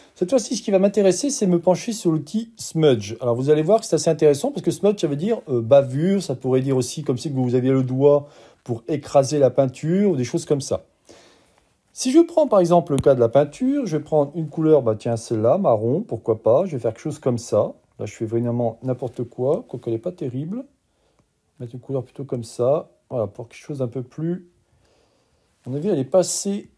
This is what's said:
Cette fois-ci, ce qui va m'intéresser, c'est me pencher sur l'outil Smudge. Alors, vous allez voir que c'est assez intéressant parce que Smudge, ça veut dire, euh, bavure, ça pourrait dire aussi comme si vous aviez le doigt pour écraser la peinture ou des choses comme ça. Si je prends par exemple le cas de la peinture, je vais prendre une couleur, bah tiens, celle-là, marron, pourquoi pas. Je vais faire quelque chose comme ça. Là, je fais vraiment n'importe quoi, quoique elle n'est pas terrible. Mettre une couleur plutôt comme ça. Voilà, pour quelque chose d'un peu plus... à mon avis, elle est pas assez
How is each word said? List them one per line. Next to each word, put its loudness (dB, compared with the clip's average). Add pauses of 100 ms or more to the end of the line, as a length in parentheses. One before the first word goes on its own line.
(160)
Cette -4
fois-ci, -2
ce -8
qui -6
va 4
m'intéresser, 2
c'est -4
me 2
pencher 0
sur -2
l'outil -4
Smudge. 0
Alors, 0
vous 0
allez 2
voir 2
que -12
c'est -4
assez 0
intéressant 2
parce -6
que 0
Smudge, 0
ça 0
veut -2
dire, -4 (100)
euh, 0
bavure, 2
ça -6
pourrait 0
dire 0
aussi -4
comme -2
si -8
vous 0
aviez 2
le 2
doigt 2 (360)
pour -8
écraser 0
la 4
peinture 0
ou 0
des -2
choses -4
comme -2
ça. -6 (1080)
Si -4
je 8
prends 2
par 4
exemple 4
le 2
cas 6
de 2
la 4
peinture, 0
je -2
vais -6
prendre 0
une -6
couleur, 4
bah 0
tiens, -4
celle-là, 0
marron, 0
pourquoi -4
pas. 4
Je -8
vais -6
faire -4
quelque -12
chose -8
comme -2
ça. -2 (260)
Là, -8
je -16
fais -8
vraiment -4
n'importe -6
quoi, -4
quoique -10
elle -2
n'est -4
pas -8
terrible. -10 (920)
Mettre -14
une -16
couleur -6
plutôt -16
comme -8
ça. -2 (220)
Voilà, -4
pour -16
quelque -20
chose -10
d'un -2
peu -10
plus... -8 (1160)
à -12
mon -6
avis, -4
elle 0
est -2
pas 2
assez -2 (100)